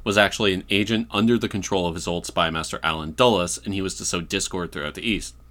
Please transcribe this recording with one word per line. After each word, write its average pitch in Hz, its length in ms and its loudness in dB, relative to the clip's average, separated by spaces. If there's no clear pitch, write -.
was 101 140 0
actually 101 360 4
an 90 160 -2
agent 110 420 2
under 113 260 4
the 113 120 -2
control 92 380 0
of 82 80 -2
his 87 120 -6
old 87 200 -2
spy 85 240 0
master 80 320 -4
Alan 80 300 -2
Dulles, 98 520 4
and 101 80 -4
he 98 80 -2
was 95 140 -4
to - 100 -8
sow 95 160 -2
discord 90 500 -4
throughout 73 240 -8
the 92 120 -8
East. - 280 -4